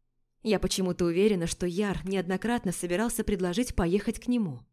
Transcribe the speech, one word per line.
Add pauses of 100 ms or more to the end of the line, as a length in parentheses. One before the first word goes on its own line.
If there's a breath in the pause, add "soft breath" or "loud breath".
(440)
Я
почему-то
уверена,
что
Яр
неоднократно
собирался
предложить
поехать
к
нему (140)